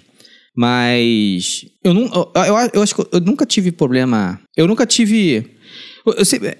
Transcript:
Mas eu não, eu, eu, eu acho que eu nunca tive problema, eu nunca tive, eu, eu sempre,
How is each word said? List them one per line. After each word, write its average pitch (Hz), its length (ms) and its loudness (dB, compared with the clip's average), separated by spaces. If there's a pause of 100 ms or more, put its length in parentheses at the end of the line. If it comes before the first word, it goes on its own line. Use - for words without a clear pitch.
(720)
Mas 117 920 0 (180)
eu 180 100 4
não, 208 120 2
eu, 180 380 -2
eu, 220 300 0
eu 202 100 0
acho 208 120 -2
que 214 60 -2 (100)
eu 175 80 0
nunca 214 260 0
tive 180 260 0
problema, 127 680 0 (160)
eu 160 120 4
nunca 226 180 0
tive, 208 600 2 (600)
eu, - 80 2
eu - 120 0
sempre, 98 340 -2